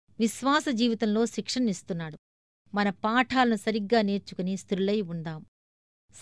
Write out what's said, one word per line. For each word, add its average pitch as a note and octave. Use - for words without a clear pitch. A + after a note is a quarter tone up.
విశ్వాస C4+
జీవితంలో A3+
శిక్షణనిస్తున్నాడు. F#3
మన G3+
పాఠాలను A#3+
సరిగ్గా G#3+
నేర్చుకుని G3
స్థిరులై G3
ఉందాం. E3